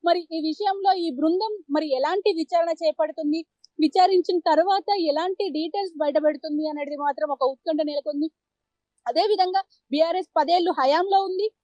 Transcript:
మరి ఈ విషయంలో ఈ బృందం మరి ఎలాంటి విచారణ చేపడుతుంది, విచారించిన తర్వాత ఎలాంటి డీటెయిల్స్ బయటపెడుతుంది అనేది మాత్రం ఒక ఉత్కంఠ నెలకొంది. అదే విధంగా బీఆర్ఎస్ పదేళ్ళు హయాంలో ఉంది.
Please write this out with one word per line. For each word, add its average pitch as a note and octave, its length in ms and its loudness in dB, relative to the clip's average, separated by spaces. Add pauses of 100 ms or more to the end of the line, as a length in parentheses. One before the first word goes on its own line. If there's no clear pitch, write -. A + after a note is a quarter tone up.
మరి E4+ 140 4
ఈ E4 200 -8 (100)
విషయంలో G4 440 0
ఈ E4+ 160 -2
బృందం F4+ 600 -2
మరి D4 260 0
ఎలాంటి F4+ 380 0
విచారణ E4+ 360 0 (140)
చేపడుతుంది, D#4 640 -2 (340)
విచారించిన F4+ 600 4
తర్వాత F4 500 2 (100)
ఎలాంటి E4+ 500 -2
డీటెయిల్స్ E4 480 -6
బయటపెడుతుంది D4+ 720 -2
అనేది D4 280 -8
మాత్రం C#4+ 320 -4
ఒక C#4 140 -2
ఉత్కంఠ C#4+ 420 -2
నెలకొంది. D4 440 -4 (800)
అదే B3 140 0
విధంగా F#4+ 420 2 (280)
బీఆర్ఎస్ E4 460 0
పదేళ్ళు E4+ 340 2
హయాంలో F4+ 520 2
ఉంది. F#4+ 280 -4 (120)